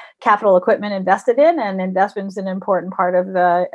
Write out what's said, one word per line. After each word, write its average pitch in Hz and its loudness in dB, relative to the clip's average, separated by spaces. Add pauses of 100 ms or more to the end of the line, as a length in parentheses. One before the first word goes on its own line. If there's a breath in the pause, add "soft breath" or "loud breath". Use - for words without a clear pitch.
(200 loud breath)
capital 208 4
equipment 202 0
invested 196 0
in, 320 4
and 196 -4
investment's 190 -4
an 196 -8
important 185 -4
part 180 0
of 185 -2
the, 180 0